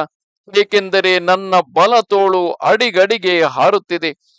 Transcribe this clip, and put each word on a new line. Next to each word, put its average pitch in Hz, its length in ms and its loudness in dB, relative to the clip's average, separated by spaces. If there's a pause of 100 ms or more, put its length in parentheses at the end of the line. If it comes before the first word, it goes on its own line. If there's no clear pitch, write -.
(580)
ಏಕೆಂದರೆ 190 600 0
ನನ್ನ 185 420 -2
ಬಲ 190 400 2
ತೋಳು 190 520 0
ಅಡಿಗಡಿಗೆ 190 880 0
ಹಾರುತ್ತಿದೆ. 160 720 -2 (240)